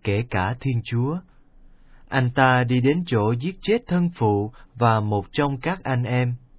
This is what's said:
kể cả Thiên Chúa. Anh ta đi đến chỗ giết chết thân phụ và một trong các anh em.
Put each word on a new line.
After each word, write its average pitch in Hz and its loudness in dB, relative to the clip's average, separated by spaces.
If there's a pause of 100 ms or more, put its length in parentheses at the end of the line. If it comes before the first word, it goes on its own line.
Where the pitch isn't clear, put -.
kể 104 0
cả 98 -2
Thiên 123 -2
Chúa. 127 -2 (920)
Anh 127 0
ta 131 4
đi 123 2
đến 151 2
chỗ 113 2
giết 139 -4
chết 214 0 (100)
thân 175 0
phụ 104 0 (240)
và 117 2
một 104 -2
trong 143 -2
các 175 -4
anh 127 -2
em. 123 0 (260)